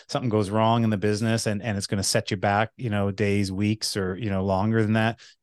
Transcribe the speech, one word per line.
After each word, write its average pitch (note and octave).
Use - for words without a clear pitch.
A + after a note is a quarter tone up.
something B2+
goes G#2
wrong A2+
in A2
the G#2+
business, G#2+
and, G#2
and A2
it's G2
gonna G2
set -
you A2
back, G#2
you B2
know, G2+
days, G2+
weeks, G#2
or, F#2
you G#2+
know, F#2+
longer G#2
than G#2+
that. A2+